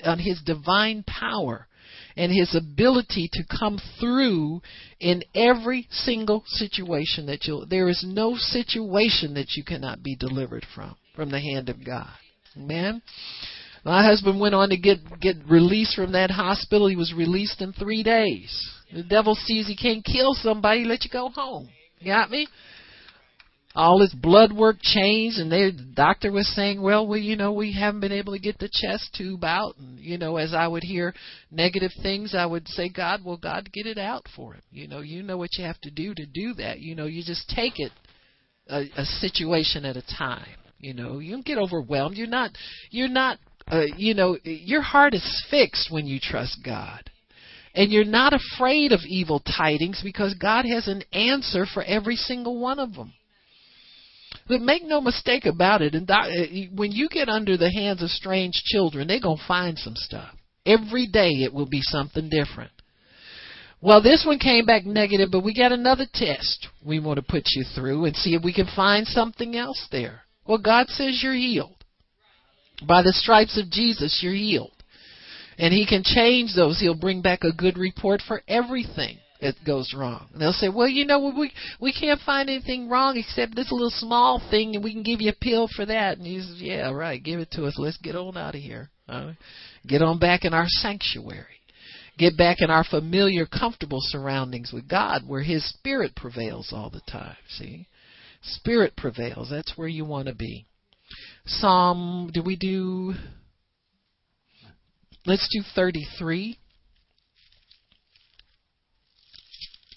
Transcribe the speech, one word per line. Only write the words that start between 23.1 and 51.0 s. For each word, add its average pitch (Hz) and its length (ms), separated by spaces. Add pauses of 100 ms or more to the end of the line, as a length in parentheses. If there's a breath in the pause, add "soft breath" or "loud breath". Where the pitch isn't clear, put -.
All 170 260
his 190 140
blood 196 380
work 220 280
changed, 220 580
and 160 120
they, 190 220
the 131 240
doctor 190 340
was 196 240
saying, 202 260
"Well, 208 280
we, 208 140
you 214 120
know, 208 180
we 208 200
haven't 208 280
been 196 120
able 202 200
to 196 60
get 202 200
the 208 140
chest - 460
tube 185 240
out." 180 360
And, 127 200
you 165 180
know, 165 200
as 160 180
I 165 140
would 170 160
hear 175 280 (380 loud breath)
negative 180 400 (100)
things, 196 360
I 175 100
would 165 220
say, 180 200
God, 185 360
well, 175 120
God, 170 360
get 214 160
it 214 100
out 202 280 (100)
for 113 180
him. - 160
You 139 160
know, 143 140
you 160 240
know 185 120
what 175 220
you 180 60
have 165 160
to 147 100
do 170 240
to 160 100
do 180 300
that. 110 240
You 160 160
know, 151 120
you 165 180
just 170 240
take 240 320
it 135 100 (800 soft breath)
a, 143 160 (120)
a 139 80
situation 160 800
at 131 120
a 127 80 (120)
time. 127 300 (320)
You 135 160
know, 120 240
you 160 140
don't 254 120
get 285 140
overwhelmed. 147 580
You're 226 120
not, 240 240 (380 loud breath)
you're 254 180
not 254 300 (280)
uh, 160 180 (120)
you 214 180
know, 180 300
your 175 380
heart 285 320
is - 360
fixed - 400
when 151 160
you 135 140
trust - 440
God. - 460 (640 loud breath)
And 202 160
you're 214 140
not 240 280
afraid 269 600
of 190 160
evil 160 320
tidings 160 640
because 196 300
God 220 300
has 233 220
an 196 160 (100)